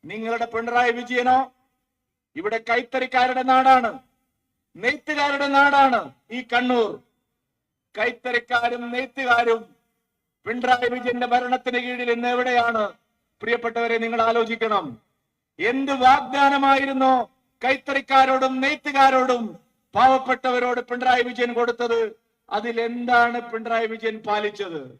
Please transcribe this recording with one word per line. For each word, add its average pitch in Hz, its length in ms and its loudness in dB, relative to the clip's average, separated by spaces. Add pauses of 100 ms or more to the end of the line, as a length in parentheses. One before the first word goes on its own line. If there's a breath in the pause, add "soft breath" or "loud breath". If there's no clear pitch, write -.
നിങ്ങളുടെ 226 420 -6
പിണറായി 240 460 0
വിജയനോ? 247 600 0 (840)
ഇവിടെ 214 240 -4 (100)
കൈത്തറിക്കാരുടെ 254 720 0
നാടാണ്, 262 560 4 (760)
നെയ്ത്തുകാരുടെ 285 720 -2
നാടാണ് 277 680 4 (180)
ഈ 247 120 -8
കണ്ണൂർ. 240 600 0 (960)
കൈത്തറിക്കാരും 240 920 -4
നെയ്ത്തുകാരും 240 840 -2 (680)
പിണറായി 247 420 0
വിജയന്റെ 247 380 -4
ഭരണത്തിന് 247 520 -2
കീഴിൽ 247 320 -6
ഇന്ന് 233 180 -2
എവിടെയാണ്? 240 640 0 (500)
പ്രിയപ്പെട്ടവരെ, 233 560 -2
നിങ്ങൾ 226 240 -2
ആലോചിക്കണം. 220 760 -2 (600)
എന്ത് 269 340 -2
വാഗ്ദാനമായിരുന്നു 269 1400 2 (360)
കൈത്തറിക്കാരോടും 262 960 2
നെയ്ത്തുകാരോടും 262 960 2 (360)
പാവപ്പെട്ടവരോട് 247 840 2
പിണറായി 247 420 0
വിജയൻ 240 300 -2
കൊടുത്തത്? 233 640 -2 (340)
അതിലെന്താണ് 240 880 0
പിണറായി 226 460 -4
വിജയൻ 220 320 -6
പാലിച്ചത്? 202 800 -6